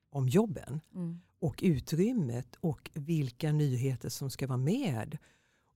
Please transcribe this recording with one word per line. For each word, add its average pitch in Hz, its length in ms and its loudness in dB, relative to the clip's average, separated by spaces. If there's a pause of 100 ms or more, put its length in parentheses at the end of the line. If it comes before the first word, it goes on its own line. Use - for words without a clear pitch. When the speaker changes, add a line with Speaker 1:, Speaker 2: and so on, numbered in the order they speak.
Speaker 1:
om 131 200 0
jobben 165 520 2 (140)
Speaker 2:
Mm. 170 260 -6 (180)
Speaker 1:
och - 240 -2
utrymmet 156 960 0
och - 340 -4
vilka 151 580 -2
nyheter 135 580 0
som 139 200 -6
ska - 180 -6
vara 127 100 0
med. 147 600 0 (580)